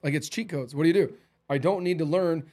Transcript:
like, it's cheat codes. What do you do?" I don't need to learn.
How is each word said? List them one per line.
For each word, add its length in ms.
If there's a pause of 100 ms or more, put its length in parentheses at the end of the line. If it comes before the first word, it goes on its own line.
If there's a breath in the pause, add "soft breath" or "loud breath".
like, 120
it's 140
cheat 200
codes. 260
What 100
do 40
you 60
do?" 180 (360 loud breath)
I 100
don't 260
need 140
to 60
learn. 480